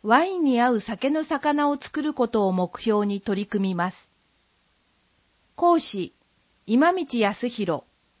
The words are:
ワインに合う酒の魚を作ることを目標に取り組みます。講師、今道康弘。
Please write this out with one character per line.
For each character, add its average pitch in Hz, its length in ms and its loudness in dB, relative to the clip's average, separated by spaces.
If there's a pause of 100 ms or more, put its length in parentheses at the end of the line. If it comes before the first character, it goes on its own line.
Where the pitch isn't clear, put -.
ワ 233 220 4
イ 381 140 -2
ン 339 80 0
に 247 160 4
合 247 120 4
う 220 60 0
酒 226 300 -4
の 311 160 0
魚 294 420 0
を 285 80 0
作 - 260 -8
る 294 120 -2
こ 240 160 0
と 208 180 2
を 185 60 2
目 180 260 -2
標 208 260 0
に 202 140 -4
取 196 220 -4
り 208 60 -8
組 196 220 -2
み 190 60 -2
ま 175 160 -2
す。 - 180 -20 (1500)
講 339 240 4
師、 - 340 -6 (520)
今 277 280 4
道 370 180 -4
康 226 380 0
弘。 175 340 -4 (360)